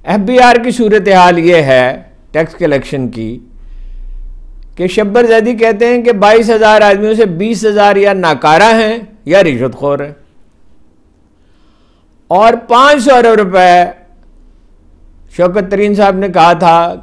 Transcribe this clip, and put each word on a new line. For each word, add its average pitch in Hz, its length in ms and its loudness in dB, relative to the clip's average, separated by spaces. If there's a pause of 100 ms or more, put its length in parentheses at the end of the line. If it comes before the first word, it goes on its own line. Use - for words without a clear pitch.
एफ़बीआर 240 520 2
की 233 140 -4
सूरत 202 360 0
हाल 180 300 4
ये 165 220 2
है 135 520 -2 (200)
टैक्स 160 220 -4
कलेक्शन 139 540 -4
की 113 440 -12 (1200)
कि 180 120 -6
शब्बर 214 380 0
जैदी 226 280 0
कहते 226 320 0
हैं 240 160 0
कि 240 100 0
बाईस 214 380 2
हज़ार 214 320 2
आदमियों 208 320 0
से 220 120 2
बीस 196 380 -6
हज़ार 202 340 0
या 202 140 2
नाकारा 165 540 0
हैं 226 520 -2 (100)
या 185 120 4
रिश्वतखोर 139 640 -4
हैं 143 140 -16 (2250)
और 214 260 2
पाँच 262 440 0
सौ 247 100 0
अरब 233 220 4
रुपए 180 640 2 (1400)
शौकत 180 280 0
तरीन 202 300 -2
साहब 196 240 0
ने 196 100 -4
कहा 175 260 2
था 170 480 0